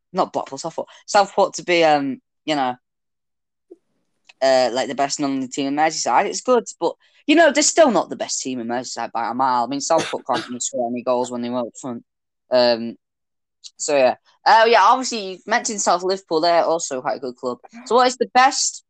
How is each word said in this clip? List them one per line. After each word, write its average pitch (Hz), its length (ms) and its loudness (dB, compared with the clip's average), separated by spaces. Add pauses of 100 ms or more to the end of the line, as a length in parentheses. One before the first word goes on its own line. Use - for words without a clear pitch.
(120)
not 175 220 -2
Blackpool, 135 240 -6
Southport, - 320 -10 (180)
Southport 196 480 2
to 165 80 -10
be, 170 200 2
um, 143 380 2 (240)
you 151 100 -2
know, 127 200 -2 (1700)
uh, 131 320 4
like, 123 160 -2
the 135 60 -6
best 139 240 -2
non-league 135 320 -4
team 139 160 -4
in 139 80 -4
Merseyside, 147 500 0
it's - 160 -6
good, 240 240 2 (140)
but, 170 160 -2 (300)
you 302 100 4
know, 320 160 6
they're 294 120 0
still 302 280 4
not 131 180 0
the 127 80 -10
best - 240 -8
team 131 180 -8
in 113 80 -8
Merseyside 120 460 -8
by 113 160 -4
a 113 40 -6
mile. 127 300 0
I 117 40 -4
mean, 139 140 -6
Southport - 460 -2
can't 120 200 -4
even 123 120 -12
score 120 300 -6
any 123 120 -6
goals 123 300 -2
when 120 100 -8
they 120 80 -6
were 123 100 -4
up 113 220 -8
front. 120 220 -12 (480)
Um, 120 460 2 (800)
so, - 180 -4
yeah. 123 200 4 (300)
Uh, 220 220 6
yeah, 220 160 6
obviously, 233 480 0
you 180 140 -14
mentioned 214 360 -4
South 180 220 0
Liverpool. 180 380 -2
They're 170 240 4
also 139 360 -2
quite 120 160 -4
a - 40 -12
good 123 160 -10
club. 123 220 -8 (260)
So 220 100 0
what 247 120 6
is 254 100 -4
the 214 160 -4
best - 560 0